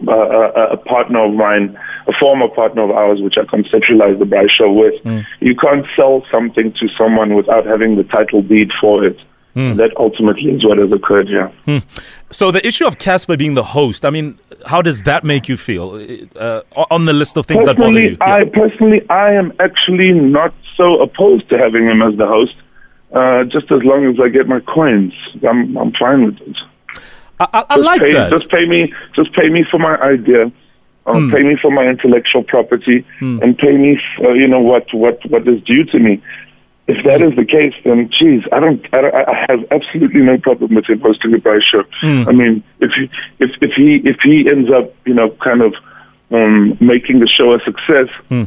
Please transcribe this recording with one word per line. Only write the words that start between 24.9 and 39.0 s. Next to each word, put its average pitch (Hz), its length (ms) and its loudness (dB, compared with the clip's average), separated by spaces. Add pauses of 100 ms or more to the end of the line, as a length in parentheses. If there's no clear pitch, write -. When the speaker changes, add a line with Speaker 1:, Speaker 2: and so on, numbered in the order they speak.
Speaker 1:
I'm, 120 300 -2
I'm 117 140 -4
fine 127 320 0
with 104 160 -4
it. - 160 -16 (840)
Speaker 2:
I, - 140 0
I, 233 180 -2
I 285 60 0
Speaker 1:
Just 285 100 2
Speaker 2:
like 349 140 2
Speaker 1:
pay, 151 120 2
Speaker 2:
that. 151 200 0
Speaker 1:
just 160 180 -4
pay 170 160 0
me, 170 260 -2 (220)
just 151 200 -2
pay 160 160 0
me 165 200 0
for 170 80 -2
my 160 220 0
idea, 120 500 0 (560)
uh, 117 140 -2
Speaker 2:
Hmm. 139 120 0
Speaker 1:
pay 143 120 2
me 143 180 2
for 151 80 2
my 139 160 0
intellectual 123 560 0
property, 123 640 -2 (140)
Speaker 2:
Hmm. 127 200 -6
Speaker 1:
and 120 160 2
pay 143 200 2
me 139 160 4 (100)
f-, - 220 -10
uh, 123 80 2
you 131 160 2
know, 127 120 2
what, 120 320 2
what, 117 380 -2
what 117 160 0
is 120 160 0
due 135 220 0
to 160 160 -2
me. 107 200 2 (680)
If - 200 -4
that 139 160 4
Speaker 2:
Hmm. 165 60 4
Speaker 1:
is 139 80 0
the 117 100 0
case, 151 260 0 (120)
then 120 340 0
geez, 143 240 4 (100)
I 135 80 0
don't, 147 320 0
I, 135 160 2 (180)